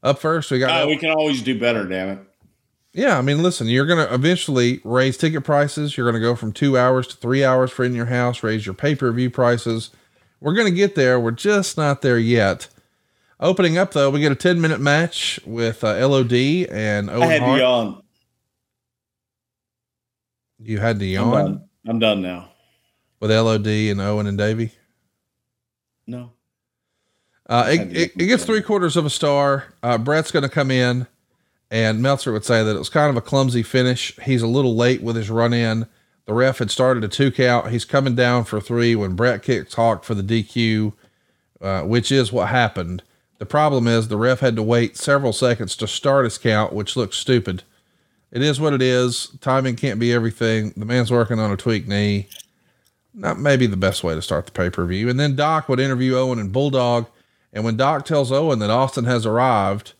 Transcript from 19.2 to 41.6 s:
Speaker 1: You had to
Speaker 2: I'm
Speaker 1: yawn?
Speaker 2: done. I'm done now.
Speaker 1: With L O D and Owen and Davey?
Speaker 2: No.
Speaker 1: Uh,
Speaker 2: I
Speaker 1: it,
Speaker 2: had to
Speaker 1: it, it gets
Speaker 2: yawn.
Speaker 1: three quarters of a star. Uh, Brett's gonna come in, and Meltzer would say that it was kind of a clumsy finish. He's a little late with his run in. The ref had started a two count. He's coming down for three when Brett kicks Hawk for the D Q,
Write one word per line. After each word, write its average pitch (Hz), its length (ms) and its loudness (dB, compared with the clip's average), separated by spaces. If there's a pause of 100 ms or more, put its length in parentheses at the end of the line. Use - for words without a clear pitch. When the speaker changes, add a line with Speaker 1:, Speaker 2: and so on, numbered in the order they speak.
Speaker 1:
You 110 160 -6
had 110 200 0
to 101 80 -4
Speaker 2:
I'm 92 40 -2
Speaker 1:
yawn? 117 220 0
Speaker 2:
done. 98 320 0 (240)
I'm 117 100 -2
done 107 220 2
now. 90 300 -8 (680)
Speaker 1:
With 107 120 -2
L 113 180 4
O 110 80 2
D 107 340 0
and 98 80 -2
Owen 104 280 -2
and 98 100 -4
Davey? 110 360 -2 (1300)
Speaker 2:
No. 123 260 -14 (1160)
Speaker 1:
Uh, 120 160 2
Speaker 2:
I 98 60 0
Speaker 1:
it, 160 80 2
Speaker 2:
had 92 120 -4
to 87 60 -8
Speaker 1:
it, 170 180 -2
it 175 120 -2
gets 240 160 2
Speaker 2:
yawn. - 40 -8
Speaker 1:
three 220 140 0
quarters 180 380 -2
of 156 80 0
a 139 40 -2
star. 143 600 0 (100)
Uh, 120 140 0
Brett's 147 340 0
gonna 139 200 0
come 135 200 -2
in, 123 360 0 (640)
and 110 320 0
Meltzer 135 300 0
would 107 120 -4
say 113 180 2
that 107 140 0
it - 20 -4
was - 120 -8
kind 151 180 2
of 135 80 0
a 113 60 -2
clumsy 127 400 0
finish. 127 600 0
He's 127 200 0
a 113 40 0
little 120 300 2
late 123 240 2
with 113 160 -4
his 107 140 -6
run 117 240 2
in. 113 320 0 (400)
The 107 80 -4
ref 127 240 2
had 110 120 -2
started 127 340 2
a 104 40 -4
two 139 220 2
count. 120 400 0
He's 117 160 -4
coming 139 280 0
down 123 300 2
for 107 160 -4
three 117 340 2
when 98 220 -2
Brett 117 260 0
kicks 113 300 -2
Hawk 113 320 2
for 113 100 -4
the 98 80 -4
D 110 200 0
Q, 110 500 -2 (680)